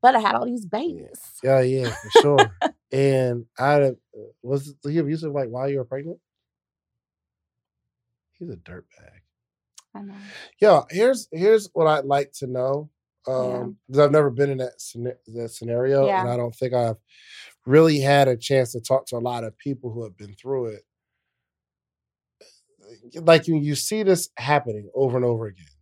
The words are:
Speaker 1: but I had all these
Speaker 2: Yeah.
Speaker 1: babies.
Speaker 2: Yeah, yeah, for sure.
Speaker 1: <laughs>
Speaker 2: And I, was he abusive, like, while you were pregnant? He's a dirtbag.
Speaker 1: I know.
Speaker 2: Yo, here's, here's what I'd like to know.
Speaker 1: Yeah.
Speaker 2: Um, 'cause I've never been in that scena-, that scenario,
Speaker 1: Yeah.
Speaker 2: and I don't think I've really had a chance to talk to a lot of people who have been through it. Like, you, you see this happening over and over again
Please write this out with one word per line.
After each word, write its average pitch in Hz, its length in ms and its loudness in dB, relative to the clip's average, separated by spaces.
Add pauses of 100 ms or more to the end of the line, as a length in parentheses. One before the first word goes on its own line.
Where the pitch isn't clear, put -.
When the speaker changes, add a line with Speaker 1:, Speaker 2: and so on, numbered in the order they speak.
Speaker 1:
but 254 120 8
I 233 60 2
had 214 140 0
all 233 120 -2
these 240 260 -8
Speaker 2:
Yeah. 208 60 -6
Speaker 1:
babies. - 420 -10 (220)
Speaker 2:
Yeah, 131 180 4
yeah, 127 300 0
for 110 200 -12 (120)
sure. 143 280 4 (120)
Speaker 1:
<laughs> 302 120 -4 (160)
Speaker 2:
And 131 540 0 (140)
I, 139 340 2 (500)
was 139 400 -6
he 147 140 -6
abusive, 156 360 -4
like, 139 180 -4
while 127 180 -6
you 139 80 -4
were 131 80 -6
pregnant? 143 340 -12 (2250)
He's 175 100 -14
a 113 80 -14
dirtbag. - 640 -20 (760)
Speaker 1:
I 202 80 -16
know. 196 120 -18 (440)
Speaker 2:
Yo, 185 320 6
here's, 233 400 0
here's 202 440 2
what 165 120 2
I'd 151 200 2
like 143 320 0
to 139 80 -10
know. 131 440 -4 (360)
Speaker 1:
Yeah. 131 80 -4
Speaker 2:
Um, 123 420 -6 (140)
'cause 135 80 -2
I've 147 120 6
never 147 200 4
been 139 180 0
in 139 100 -4
that 127 220 -10
scena-, 123 380 -12 (160)
that 117 160 -10
scenario, 131 560 0
Speaker 1:
Yeah. - 160 0
Speaker 2:
and 123 80 -4
I 123 80 -2
don't 120 160 -6
think 127 180 -6
I've 120 240 0 (680)
really 151 340 6
had 139 260 4
a 123 120 0
chance 131 340 0
to 120 80 -10
talk 131 280 -2
to 123 80 -8
a - 20 -6
lot 120 260 -6
of 107 140 -14
people 123 340 -10
who 117 120 -12
have 98 120 -18
been 104 180 -20
through 127 320 -8
it. 107 160 -12 (2500)
Like, 165 260 4
you, 165 100 0
you 147 180 -2
see 214 280 -4
this 185 360 0
happening 117 560 -2
over 127 220 -2
and 123 100 -2
over 113 200 -2
again 92 200 -18 (160)